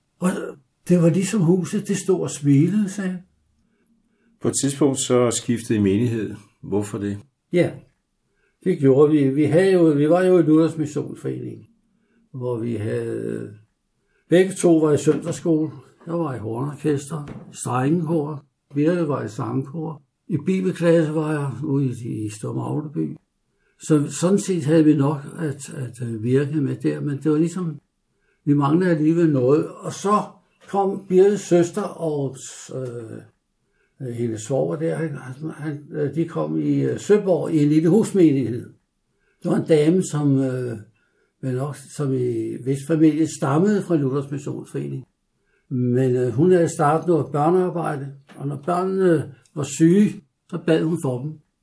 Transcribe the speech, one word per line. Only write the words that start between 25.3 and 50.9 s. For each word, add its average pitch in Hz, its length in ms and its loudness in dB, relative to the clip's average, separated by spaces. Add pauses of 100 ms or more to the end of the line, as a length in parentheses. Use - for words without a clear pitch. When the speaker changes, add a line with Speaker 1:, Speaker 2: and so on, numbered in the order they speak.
Speaker 1:
at, 147 360 -8
at, 127 280 -10
øh, 113 200 -6
virke 139 380 0
med 127 160 -2
der, 147 240 -4
men 143 220 -6
det 156 100 2
var 151 60 2
ligesom, 165 420 -2 (640)
vi 143 100 4
manglede 156 360 2
alligevel 160 420 2
noget. 139 360 2
Og - 240 -10
så 202 300 0 (480)
kom 196 380 -2
Birtes 196 320 6
søster 175 420 2
og, 151 540 -4 (380)
øh, 120 440 -10 (840)
øh, 123 140 -8
hendes 113 280 -4
svoger 156 340 -2
der, 160 200 -4
han, 147 220 -6 (320)
han, 147 420 -10
øh, 147 220 -4
de 165 140 -2
kom 156 300 -4
i, 143 220 0
øh, 131 180 -2
Søborg 170 560 2
i 147 80 4
en 147 60 4
lille 160 200 4
husmenighed. 147 840 4 (720)
Det 180 80 -2
var 185 60 2
en - 100 -2
dame, 160 360 4
som, 143 360 0
øh, 127 400 -4 (640)
men 127 160 -4
også, 139 240 -8 (140)
som 139 180 -4
i 113 480 -4
hvis 135 240 -4
familie 156 400 4 (100)
stammede 175 460 2
fra 175 140 0
Luthers 139 340 -2
Missionsforening. 135 760 -10 (640)
Men, 123 480 2
øh, 123 160 0
hun 170 200 4
havde 170 160 4
startet 156 380 0
noget 160 260 2
børnearbejde, 156 800 0 (240)
og 143 120 -8
når 143 180 -8
børnene 180 680 0 (200)
var 147 80 -6
syge, 175 600 4 (280)
så 170 160 -8
bad 165 160 2
hun 165 220 -2